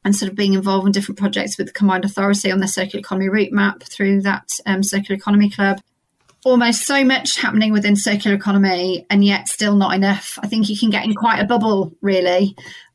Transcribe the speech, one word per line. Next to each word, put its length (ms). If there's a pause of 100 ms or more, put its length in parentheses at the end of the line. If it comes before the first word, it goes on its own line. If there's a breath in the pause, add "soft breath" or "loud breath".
and 120
sort 140
of 80
being 160
involved 320
in 60
different 260
projects 400
with 80
the 80
Combined 320
Authority 460
on 80
the 80
Circular 320
Economy 280
route 280
map 280
through 380
that, 440
um, 180
Circular 340
Economy 320
Club. 300 (640)
Almost 420
so 180
much 360
happening 320
within 240
circular 400
economy 760
and 140
yet 240
still 280
not 200
enough. 480
I 40
think 220
you 80
can 120
get 160
in 100
quite 240
a 60
bubble, 560
really, 540 (400 loud breath)